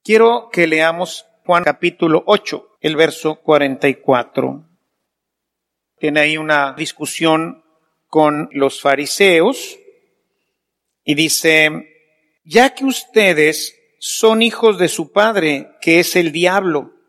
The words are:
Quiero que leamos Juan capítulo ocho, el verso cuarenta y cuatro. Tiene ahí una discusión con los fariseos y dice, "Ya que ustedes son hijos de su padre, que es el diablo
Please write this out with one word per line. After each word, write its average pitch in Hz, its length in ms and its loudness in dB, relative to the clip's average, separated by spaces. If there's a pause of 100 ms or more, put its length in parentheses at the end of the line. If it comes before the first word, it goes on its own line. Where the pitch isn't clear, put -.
Quiero 226 480 2
que 175 160 0
leamos 165 600 -2 (200)
Juan 175 180 0
capítulo 165 640 -2
ocho, 196 400 -2 (120)
el 156 160 -4
verso 156 460 -2
cuarenta 139 460 0
y 131 80 0
cuatro. 131 720 -4 (1300)
Tiene 151 220 -2
ahí 156 180 0
una 147 360 -2
discusión 160 920 -4 (420)
con 151 440 0
los 139 300 -2
fariseos 165 1000 0 (1200)
y 147 120 -2
dice, 156 760 0 (560)
"Ya 233 300 2
que 269 100 -8
ustedes 175 880 0 (240)
son 220 440 0
hijos 220 340 0
de 175 120 2
su 160 220 -8
padre, 196 600 -2 (100)
que 165 180 4
es 175 160 -2
el 170 160 0
diablo 175 640 -2 (160)